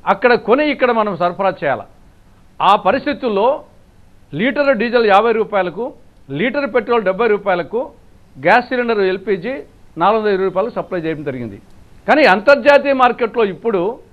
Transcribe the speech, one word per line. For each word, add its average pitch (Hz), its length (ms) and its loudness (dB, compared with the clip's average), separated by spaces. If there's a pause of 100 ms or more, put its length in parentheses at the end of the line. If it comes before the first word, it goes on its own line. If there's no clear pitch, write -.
అక్కడ 220 260 2
కొని 277 380 0
ఇక్కడ 247 200 0
మనం 214 260 -2
సరఫరా 180 320 -2
చేయాలి. 135 320 -4 (800)
ఆ 185 140 4
పరిస్థితుల్లో 240 880 -2 (720)
లీటర్ 269 440 0
డీజిల్ 233 280 0
యాభై 208 260 4
రూపాయలకు, 202 640 -4 (360)
లీటర్ 254 440 -4
పెట్రోల్ 233 300 0
డెబ్బై 190 240 0
రూపాయలకు, 202 640 -2 (480)
గ్యాస్ 208 260 2
సిలిండర్ 240 340 -2
ఎల్పీజీ 190 540 -2 (440)
నాలుగు 202 220 2
వందల 214 100 -2
ఇరవై 190 160 0
రూపాయలకు 190 280 -2
సప్లై 180 260 -6
చేయడం 156 240 -6
జరిగింది. 120 380 -10 (460)
కానీ 277 160 4
అంతర్జాతీయ 269 680 4
మార్కెట్లో 233 520 0
ఇప్పుడు 196 540 -4 (140)